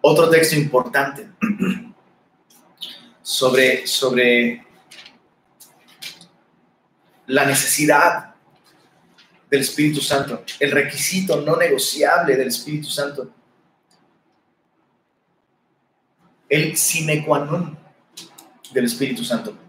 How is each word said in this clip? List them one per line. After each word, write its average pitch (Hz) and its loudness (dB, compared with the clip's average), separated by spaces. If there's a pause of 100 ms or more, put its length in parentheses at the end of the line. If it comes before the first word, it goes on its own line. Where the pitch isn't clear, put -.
Otro 160 4
texto 160 4
importante 139 -2 (120)
<clears throat> - -4 (1300)
sobre, 131 2
sobre 120 0 (2500)
la 139 2
necesidad 143 2 (1160)
del 139 4
Espíritu 151 0
Santo, 139 -4 (160)
el 143 0
requisito 147 -2
no 147 0
negociable 147 2
del 127 0
Espíritu 151 -6
Santo, 143 -6 (3250)
el 156 0
sine 156 -2
qua 143 0
non 160 -6 (960)
del 127 0
Espíritu 139 -4
Santo. - -6 (120)